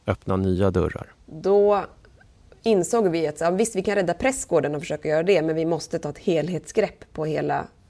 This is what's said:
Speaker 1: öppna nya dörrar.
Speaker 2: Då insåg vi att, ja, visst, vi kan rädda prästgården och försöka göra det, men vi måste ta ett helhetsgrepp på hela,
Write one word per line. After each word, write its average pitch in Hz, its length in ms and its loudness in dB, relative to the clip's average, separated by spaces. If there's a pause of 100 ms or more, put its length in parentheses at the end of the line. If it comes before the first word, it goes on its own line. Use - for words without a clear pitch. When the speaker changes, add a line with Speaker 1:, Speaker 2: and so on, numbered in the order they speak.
Speaker 1:
öppna 95 280 -2
nya 95 360 2
dörrar. 82 420 -2 (120)
Speaker 2:
Då 196 600 2 (760)
insåg 214 440 2
vi 165 200 0
att, 151 140 -6
ja, 170 100 2
visst, 214 240 0
vi 190 80 -2
kan 202 120 0
rädda 175 180 0
prästgården 165 640 0
och 147 60 -6
försöka 151 260 -8
göra 156 160 2
det, 180 180 4
men 160 140 0
vi 160 100 0
måste 165 340 -4
ta 151 100 -6
ett 147 80 -10
helhetsgrepp 175 960 -2
på 156 120 -4
hela, 147 420 -2 (220)